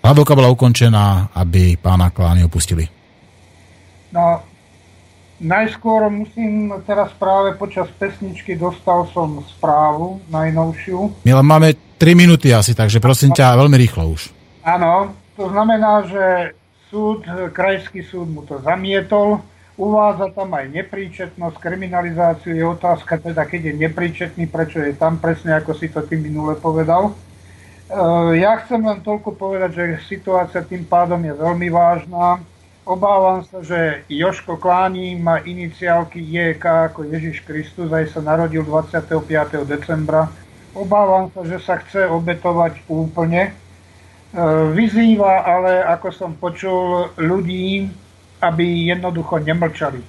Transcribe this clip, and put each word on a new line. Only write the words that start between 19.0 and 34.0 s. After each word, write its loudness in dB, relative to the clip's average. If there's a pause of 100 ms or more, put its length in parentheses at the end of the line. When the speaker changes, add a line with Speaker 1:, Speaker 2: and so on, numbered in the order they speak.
Speaker 2:
Uvádza 0
tam -8
aj -8
nepríčetnosť, -10
kriminalizáciu. -4
Je -2
otázka -2
teda, -6
keď -6
je -8
nepríčetný, -6
prečo -6
je -4
tam, -2
presne -2
ako -4
si -8
to -8
ty -6
minule -6
povedal. -2
E, -6 (1300)
ja 2
chcem -6
len -2
toľko -6
povedať, -4
že -6 (200)
situácia -4
tým -10
pádom 0
je -6
veľmi -4
vážna. 0 (400)
Obávam 0
sa, -16
že -4